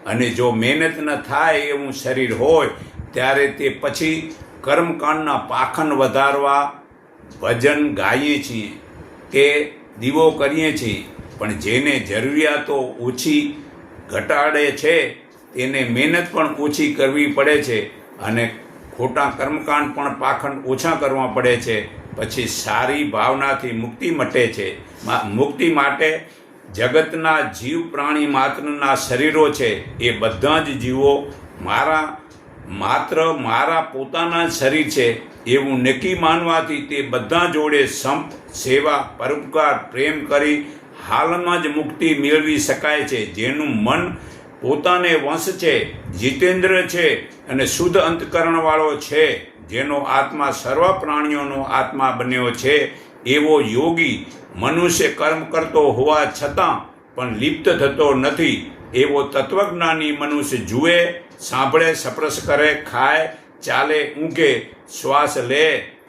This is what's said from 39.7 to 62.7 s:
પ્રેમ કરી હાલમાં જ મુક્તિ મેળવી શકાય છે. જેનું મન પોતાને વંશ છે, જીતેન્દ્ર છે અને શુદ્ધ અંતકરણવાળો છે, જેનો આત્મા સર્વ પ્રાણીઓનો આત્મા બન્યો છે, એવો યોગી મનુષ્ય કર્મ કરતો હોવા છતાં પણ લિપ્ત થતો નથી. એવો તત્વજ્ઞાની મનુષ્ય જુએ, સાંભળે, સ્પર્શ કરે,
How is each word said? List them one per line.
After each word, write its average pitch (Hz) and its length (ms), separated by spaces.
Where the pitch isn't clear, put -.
પ્રેમ 143 340
કરી 147 400
હાલમાં 170 540
જ 156 40
મુક્તિ 151 480
મેળવી 147 440
શકાય 147 460
છે. 113 280
જેનું 127 500
મન 160 340
પોતાને 170 540
વંશ 160 420
છે, 139 560
જીતેન્દ્ર 180 720
છે 160 300
અને 131 180
શુદ્ધ 175 300
અંતકરણવાળો 160 1000
છે, 147 640
જેનો 131 380
આત્મા 139 540
સર્વ 156 420
પ્રાણીઓનો 147 720
આત્મા 131 480
બન્યો 123 400
છે, 131 440
એવો 147 360
યોગી 135 680
મનુષ્ય 160 520
કર્મ 156 360
કરતો 160 360
હોવા 143 520
છતાં 147 520
પણ 120 220
લિપ્ત 151 320
થતો 143 460
નથી. 135 560
એવો 143 280
તત્વજ્ઞાની 160 920
મનુષ્ય 147 440
જુએ, 160 560
સાંભળે, 156 540
સ્પર્શ - 520
કરે, 147 460